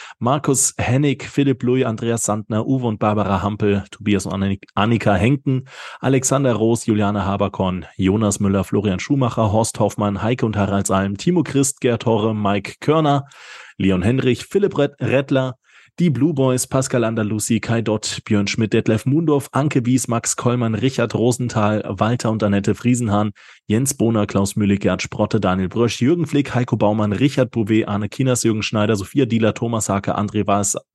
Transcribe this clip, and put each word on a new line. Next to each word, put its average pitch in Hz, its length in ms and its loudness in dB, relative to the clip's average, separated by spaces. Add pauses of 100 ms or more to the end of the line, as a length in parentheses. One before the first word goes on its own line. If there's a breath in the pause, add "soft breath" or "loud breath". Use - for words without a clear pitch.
(180 loud breath)
Markus 135 600 0
Hennig, 135 460 0
Philipp 139 380 0
Lui, 127 220 2
Andreas 117 400 -2
Sandner, 107 420 -2
Uwe 131 200 0
und 110 120 -2
Barbara 101 440 0
Hampel, 101 480 0
Tobias 101 340 0
und - 80 -6
Annik-, 98 420 -2
Annika 107 400 2
Henken, 131 540 0 (320 loud breath)
Alexander 135 540 2
Roos, 113 320 0
Juliane 104 380 0
Haberkorn, 95 600 -2 (100)
Jonas 98 420 2
Müller, 98 260 0
Florian 98 360 0
Schumacher, 117 520 0
Horst 110 280 0
Hoffmann, 101 420 -2
Heike 120 240 0
und 107 100 -2
Harald 98 300 0
Salm, 98 320 0
Timo 175 240 2
Christ, - 380 -2
Gerd 117 260 0
Horre, 110 280 2
Mike 101 460 -2
Körner, 143 460 2 (500 loud breath)
Leon 95 260 2
Henrich, 123 440 0
Philipp 196 320 0
Rett-, 143 220 0
Rettler, 131 560 0 (420 soft breath)
die 175 120 4
Blue 143 240 2
Boys, 131 320 2
Pascal 131 380 0
Andalusi, 110 540 -2
Kai 113 220 -2
Dott, 107 460 -4
Björn 101 220 2
Schmidt, 110 260 0
Detlef 110 320 2
Mundorf, 147 460 2
Anke 139 340 0
Wies, 127 220 2
Max - 280 -4
Kollmann, 120 380 0
Richard 120 400 0
Rosenthal, 110 720 0
Walter 110 440 -2
und 110 120 -2
Annette 101 320 2
Friesenhahn, 107 560 0 (360 loud breath)
Jens 127 280 0
Bohner, 110 320 2
Klaus 98 300 -2
Mühle, 101 200 2
Gerd 92 240 0
Sprotte, 107 400 -2
Daniel 92 300 0
Brösch, 113 320 -2
Jürgen 160 240 2
Flick, 143 280 -2
Heiko 123 220 0
Baumann, 104 380 0
Richard 131 360 0
Bouvet, 110 380 0
Arne 104 220 -4
Kieners, 131 320 0
Jürgen 110 200 0
Schneider, 107 320 0
Sophia 104 300 0
Dieler, 110 300 2
Thomas 117 340 -4
Hake, 98 300 -2
André 101 280 -2
Weiß, 101 280 0 (200)